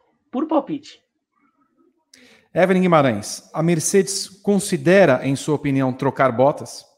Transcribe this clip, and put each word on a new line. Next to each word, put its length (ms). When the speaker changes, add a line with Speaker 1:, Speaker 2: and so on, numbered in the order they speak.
Speaker 1:
puro 160
palpite. 560
Speaker 2:
Evelyn 300
Guimarães, 720
a 100
Mercedes 680
considera, 960
em 120
sua 180
opinião, 380
trocar 400
Bottas 520